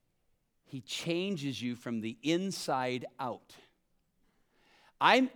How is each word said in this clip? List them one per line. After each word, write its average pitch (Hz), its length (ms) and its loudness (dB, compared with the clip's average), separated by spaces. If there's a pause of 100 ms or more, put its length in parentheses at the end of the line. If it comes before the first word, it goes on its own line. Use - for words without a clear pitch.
(640)
he 135 160 -12
changes 170 840 -4
you 120 140 -4
from 117 240 -6
the 113 240 -6
inside 147 840 0 (140)
out. 120 340 -8 (1500)
I'm, 240 340 8